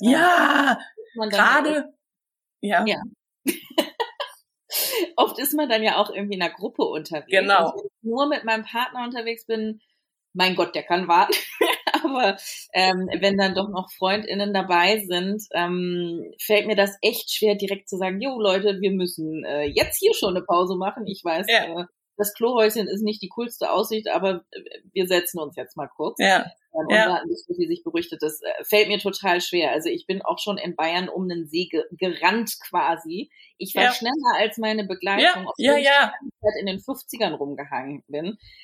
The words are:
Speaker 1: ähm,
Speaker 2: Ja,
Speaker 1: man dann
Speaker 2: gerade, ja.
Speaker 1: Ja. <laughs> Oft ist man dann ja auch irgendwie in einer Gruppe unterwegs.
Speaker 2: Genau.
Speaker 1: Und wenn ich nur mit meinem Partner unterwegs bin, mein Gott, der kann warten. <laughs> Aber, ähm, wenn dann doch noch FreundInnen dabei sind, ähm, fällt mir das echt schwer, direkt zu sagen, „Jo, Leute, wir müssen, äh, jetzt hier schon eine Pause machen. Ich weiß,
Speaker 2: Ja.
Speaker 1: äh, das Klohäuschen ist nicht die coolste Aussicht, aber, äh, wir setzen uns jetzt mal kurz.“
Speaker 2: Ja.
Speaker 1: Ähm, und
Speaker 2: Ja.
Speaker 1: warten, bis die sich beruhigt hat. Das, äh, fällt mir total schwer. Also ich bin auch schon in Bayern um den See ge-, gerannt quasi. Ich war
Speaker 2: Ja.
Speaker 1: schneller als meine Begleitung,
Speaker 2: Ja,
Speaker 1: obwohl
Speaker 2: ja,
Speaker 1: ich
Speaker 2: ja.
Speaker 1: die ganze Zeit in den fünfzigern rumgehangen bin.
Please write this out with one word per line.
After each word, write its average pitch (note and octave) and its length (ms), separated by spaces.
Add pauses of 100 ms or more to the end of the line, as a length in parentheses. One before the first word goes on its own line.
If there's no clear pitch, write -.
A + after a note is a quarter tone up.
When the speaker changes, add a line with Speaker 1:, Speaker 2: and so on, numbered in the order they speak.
Speaker 1:
ähm, A#3 80
Speaker 2:
Ja, D4 640 (380)
Speaker 1:
man A3 160
dann A3+ 320
Speaker 2:
gerade, D4+ 300 (680)
ja. G3+ 240
Speaker 1:
Ja. E3+ 160 (460)
<laughs> - 80 (1600)
Oft - 240
ist C#4 140
man D4+ 160
dann A3 140
ja F3+ 140
auch G3+ 120
irgendwie G3+ 260
in F#3 60
einer E3 120
Gruppe - 300
unterwegs. D#3 480
Speaker 2:
Genau. F#3+ 400
Speaker 1:
Und - 100
wenn - 60
ich - 160
nur B3 240
mit C#4 160
meinem A3 220
Partner B3 380
unterwegs A#3 420
bin, A3 340 (540)
mein F#3 220
Gott, F3 200
der D3+ 80
kann F3 240
warten. F3+ 260 (260)
<laughs> - 440
Aber, B3 320 (380)
ähm, F#3 360 (100)
wenn G3 180
dann F#3+ 180
doch G3+ 140
noch F#3+ 280
FreundInnen G3+ 560
dabei F#3 540
sind, F#3+ 360 (100)
ähm, F3 680 (180)
fällt G#3 260
mir G#3+ 80
das G3+ 260
echt - 300
schwer, - 240
direkt G3 320
zu G3 100
sagen, F#3+ 240
„Jo, C4 180
Leute, G3 420
wir G3 100
müssen, E3 540
äh, D3 200
jetzt - 340
hier G#4+ 140
schon F#3 220
eine F3+ 80
Pause F#3 320
machen. G3+ 320
Ich G3 160
weiß, E3+ 240
Speaker 2:
Ja. E3 340
Speaker 1:
äh, F#3 40 (320)
das G3+ 160
Klohäuschen A3+ 540
ist G3+ 140
nicht G#3+ 200
die F#3 80
coolste - 420
Aussicht, G#3+ 380
aber, F3+ 420
äh, - 80 (340)
wir F#3 140
setzen F3 320
uns D3 160
jetzt B2 220
mal C#3+ 100
kurz.“ - 320
Speaker 2:
Ja. F#3+ 220
Speaker 1:
Ähm, - 100 (360)
und - 60
Speaker 2:
Ja. A3 160
Speaker 1:
warten, E4+ 200
bis - 160
die F3 220
sich F3 180
beruhigt E3+ 260
hat. D#3 100
Das, D#3 200
äh, - 240
fällt G#3 240
mir G3+ 100
total F#3 400
schwer. E3+ 320
Also D#3 160
ich D3 200
bin F#3+ 140
auch - 180
schon G3+ 180
in F3 180
Bayern E3+ 320
um F3+ 220
den E3+ 180
See E3+ 240
ge-, D#3+ 140 (120)
gerannt F#3 540 (160)
quasi. E3 640 (280)
Ich F#3+ 180
war G3 80
Speaker 2:
Ja. B3 100
Speaker 1:
schneller A#3+ 200 (240)
als G#3+ 200
meine G#3+ 280
Begleitung, G3 380
Speaker 2:
Ja, F4 240
Speaker 1:
obwohl - 80 (100)
Speaker 2:
ja, C#4+ 120
Speaker 1:
ich C#4 80
Speaker 2:
ja. C#4 220
Speaker 1:
die - 220
ganze - 120
Zeit G#3+ 180
in G3 60
den G3 160
fünfzigern A3+ 520
rumgehangen C#3+ 760
bin. E3 280 (260)